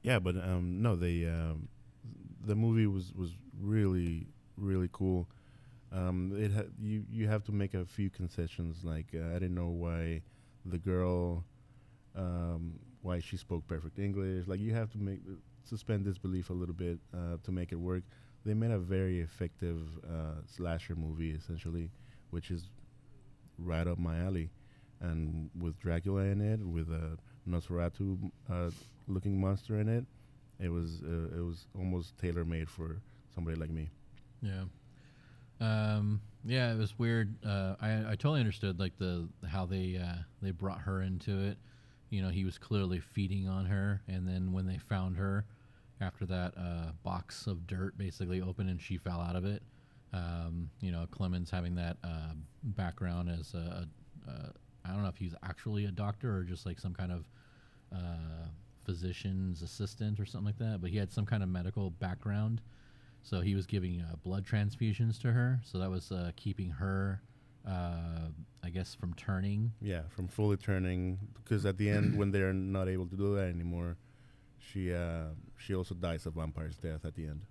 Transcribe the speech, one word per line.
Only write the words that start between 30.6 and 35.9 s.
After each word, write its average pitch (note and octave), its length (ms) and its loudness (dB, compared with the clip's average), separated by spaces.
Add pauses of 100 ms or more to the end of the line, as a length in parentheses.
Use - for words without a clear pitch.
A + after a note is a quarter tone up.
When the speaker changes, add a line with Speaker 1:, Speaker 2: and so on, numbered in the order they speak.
Speaker 1:
it F2+ 100 0
was, E2+ 320 0
uh, E2 360 -2
it E2+ 40 -2
was E2+ 240 -4 (120)
almost F2+ 400 -2
tailor-made E2 500 0
for D#2+ 320 -6 (340)
somebody E2 220 -2
like D#2+ 140 -2
me. D#2 200 -2 (520)
Speaker 2:
Yeah. F#2+ 220 -2 (960)
Um, G#2+ 600 4 (240)